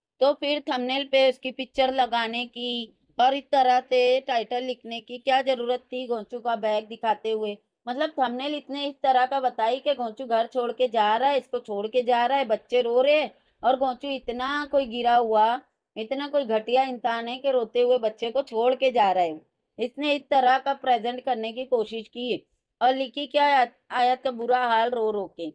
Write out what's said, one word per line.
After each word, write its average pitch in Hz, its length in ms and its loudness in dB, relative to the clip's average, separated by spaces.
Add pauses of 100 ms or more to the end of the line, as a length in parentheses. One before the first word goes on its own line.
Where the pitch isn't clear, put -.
(200)
तो 277 120 6
फिर 294 280 -2
थंबनेल 262 440 -2
पे 269 240 4
उसकी 254 220 -2
पिक्चर 262 440 -2
लगाने 233 520 -2
की 240 520 -8 (220)
और 262 140 4
इस 277 160 -6
तरह 254 300 4
से 254 400 2
टाइटल 247 440 -4
लिखने 233 360 -8
की 240 180 -14
क्या 262 240 0
जरूरत 247 380 -2
थी 254 260 -10
गोंचू 233 340 -8
का 233 160 -2
बैग 214 300 -2
दिखाते 220 440 -4
हुए? 214 260 -4 (320)
मतलब 294 220 -4
थंबनेल 269 440 -4
इतने 285 320 -8
इस 285 160 -8
तरह 254 240 4
का 269 140 -4
बताई 240 400 0
कि 285 140 0
गोंचू 240 320 -6
घर 226 200 0
छोड़ 240 260 -4
के 254 160 0
जा 214 280 2
रहा 262 140 2
है, 277 80 2
इसको 247 200 -4
छोड़ 208 280 -6
के 247 160 0
जा 240 240 2
रहा 269 120 2
है, 269 60 0
बच्चे 226 380 0
रो 240 200 2
रहे 294 180 4
हैं, 240 140 -4 (300)
और 254 120 4
गोंचू 269 320 -4
इतना 269 640 -6
कोई 277 140 2
गिरा 240 300 0
हुआ, 226 440 4 (360)
इतना 269 320 -6
कोई 285 160 0
घटिया 220 380 0
इंसान 233 460 -4
है 254 100 -8
कि 269 120 -2
रोते 240 300 0
हुए 247 180 4
बच्चे 220 320 -4
को 262 120 -2
छोड़ 240 320 0
के 262 160 0
जा 214 220 2
रहा 180 120 2
है। 156 160 -4 (380)
इसने 277 360 -4
इस 285 140 -4
तरह 262 300 4
का 277 160 -4
प्रेजेंट 247 460 -2
करने 226 320 -4
की 254 120 -8
कोशिश 226 440 -4
की 240 240 -6
है। - 80 -4 (420)
और 254 140 4
लिखी 269 300 -6
क्या 285 320 2
आयत, 240 140 0 (180)
आयत 254 320 0
का 269 80 -2
बुरा 240 360 0
हाल 226 240 2
रो 226 200 0
रो 202 260 -6
के, 165 180 -10